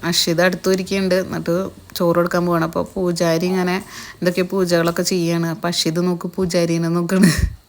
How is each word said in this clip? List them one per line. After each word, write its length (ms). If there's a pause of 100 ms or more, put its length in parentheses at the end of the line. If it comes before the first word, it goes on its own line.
അക്ഷിത 400
അടുത്തു 280
ഇരിക്കുന്നുണ്ട്. 400 (100)
എന്നിട്ട് 280 (440)
ചോറ് 200
കൊടുക്കാൻ 280
പോവാണ്. 220
അപ്പോൾ 140 (120)
പൂജാരി 560
ഇങ്ങനെ 260 (400)
എന്തൊക്കെയോ 340
പൂജകളൊക്കെ 520 (100)
ചെയ്യാണ്. 420
അപ്പോൾ 160
അക്ഷിത് 380
നോക്ക്, 260
പൂജാരിനെ 640
നോക്കണ് 340 (380)